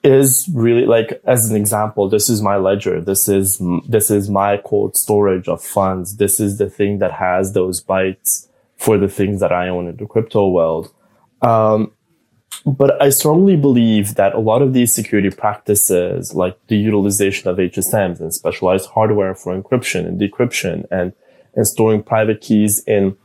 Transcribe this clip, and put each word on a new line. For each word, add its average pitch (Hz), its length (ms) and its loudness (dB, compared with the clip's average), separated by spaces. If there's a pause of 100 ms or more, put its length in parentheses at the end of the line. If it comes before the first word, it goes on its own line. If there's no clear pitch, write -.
is 135 520 4
really, 120 320 2
like, 113 400 0
as 117 240 0
an 107 80 -2
example, 104 500 -2
this 104 220 0
is 107 120 0
my 101 140 0
ledger. 95 460 -2
This 98 260 -2
is 98 320 0
m-, 90 260 -2
this 110 240 0
is 101 200 0
my 101 260 0
cold 101 400 -4
storage 98 540 0
of 85 120 -4
funds. 95 540 -4
This 101 240 0
is 101 180 -2
the 101 120 -2
thing 101 300 -2
that 92 120 -2
has 92 400 -2
those 92 320 -2
bytes - 640 -4 (300)
for 110 200 2
the 98 120 2
things 98 320 -2
that 90 100 0
I 90 160 -2
own 90 220 -6
in 85 80 -14
the 104 80 -12
crypto 110 420 0
world. 82 420 0 (520)
Um, 110 500 2 (760)
but 139 360 2
I 139 80 6
strongly 165 480 4
believe 117 580 2
that 98 180 2
a 110 60 -2
lot 110 220 2
of 135 100 2
these 120 240 2
security 101 360 0
practices, 92 1000 -2
like 90 240 -2 (100)
the 107 100 0
utilization 101 720 0
of 90 100 -2
H 90 180 -2
S 92 140 -4
Ms 90 300 -2
and 82 120 -8
specialized 92 580 -2
hardware 104 440 0
for - 180 -8
encryption 92 540 -4
and 90 120 -6
decryption 98 680 -4
and, 92 220 -4 (440)
and 107 120 0
storing 110 360 0
private 110 360 0
keys 104 460 0
in 98 400 0